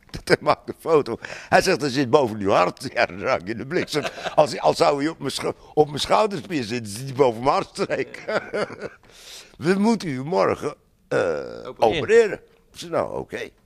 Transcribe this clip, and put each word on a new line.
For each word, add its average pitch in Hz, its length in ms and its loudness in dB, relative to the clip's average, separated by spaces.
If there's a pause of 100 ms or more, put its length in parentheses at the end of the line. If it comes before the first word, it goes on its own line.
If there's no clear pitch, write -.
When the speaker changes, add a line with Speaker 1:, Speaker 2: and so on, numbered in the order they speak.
Speaker 1:
<laughs> - 80 -20
Dat - 180 -12
hij 165 120 4
maakt - 280 0
een - 100 -6
foto. 135 380 2 (320)
Hij 180 140 6
zegt: 165 180 2
"Dat 139 100 -2
zit 127 200 0
boven 120 280 4
uw 98 120 0
hart." 151 380 2
<laughs> - 60 -12
Ja, 113 120 2
dan 87 140 -6
raak 95 260 -2
je 107 80 -6
de 120 120 -8
bliksem. 151 360 -2 (320)
Als, 151 260 2
als 147 160 2
zou 151 240 2
hij 147 80 0
op 165 100 -8
mijn 139 120 -6
scho-, - 240 -6 (200)
op 151 120 4
mijn 143 140 -8
schouderspier 190 640 0
zitten, 107 280 -6
zit 117 120 -10
hij 135 100 -8
boven 120 280 4
mijn 143 120 2
hartstreek. 147 680 -4 (640)
<laughs> - 680 -20
"We 170 200 2
moeten 208 300 2
u 131 160 -6
morgen, 147 500 0 (340)
eh, 135 100 0
Speaker 2:
Opereren. 78 600 -4
Speaker 1:
opereren." 190 600 4 (340)
Ik - 60 -20
zeg: 170 120 -12
"Nou, 82 280 -2
oké." 101 300 -8 (180)